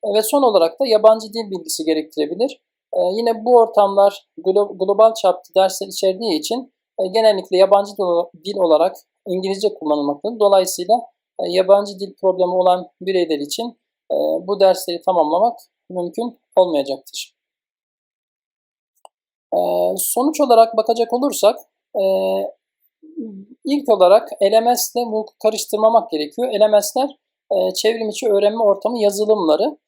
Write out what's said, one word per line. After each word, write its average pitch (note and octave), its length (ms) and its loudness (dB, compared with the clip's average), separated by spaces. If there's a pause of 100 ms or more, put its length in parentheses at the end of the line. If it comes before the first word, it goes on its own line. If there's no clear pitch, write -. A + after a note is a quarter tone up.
E, G3+ 80 -4
ve G#3+ 80 2
son C#4 220 0
olarak F3 360 2
da C#4 80 -2
yabancı A3 460 4
dil A3 180 -8
bilgisi E3+ 340 -8
gerektirebilir. D#3+ 760 -4 (320)
E, F#3 60 -2 (140)
yine A3+ 320 -4
bu B3 120 6
ortamlar A3 720 2 (100)
glo-, F#3+ 400 -2
global G3+ 360 4
çapta F#3 420 -2
dersler F#3+ 320 0
içerdiği F#3+ 520 -2
için, A#3+ 340 -8 (260)
e, F#3+ 80 -2
genellikle G3 500 0
yabancı G3+ 340 4
dil, E3+ 540 -4
dil G3+ 120 -8
olarak E3+ 380 2 (320)
İngilizce G3 460 -4
kullanılmaktadır. D3+ 680 -4
Dolayısıyla, G3 560 2 (440)
e, F3 100 -6
yabancı F#3+ 500 0
dil F#3+ 220 -10
problemi F#3 300 0
olan F3+ 380 0 (120)
bireyler F3 380 -2
için, A3+ 380 -10 (340)
e, D3+ 40 -4 (320)
bu G3 120 -6
dersleri F#3 420 0
tamamlamak F3+ 580 0 (300)
mümkün F3+ 500 -8 (180)
olmayacaktır. C#3+ 800 -2 (2250)
E, - 40 0 (380)
sonuç C#4+ 440 -2
olarak A3+ 360 4
bakacak A3+ 360 -2
olursak, B3 460 0 (360)
e, G3+ 80 -2 (1600)
ilk C#4+ 240 -4
olarak G3 400 4 (120)
L G3+ 200 4
M A#3+ 140 0
S - 240 -6
ile A#3+ 100 -6
mooc A3 220 -6 (120)
karıştırmamak G#3+ 680 0
gerekiyor. E3 420 -4
L G#3 160 4
M G#3 120 4
S'ler, C4 360 -4 (340)
e, F#3 220 0
çevrim A3 360 -2
içi G#3+ 200 -4
öğrenme G#3 340 2
ortamı G#3+ 360 0
yazılımları. G3+ 760 0 (100)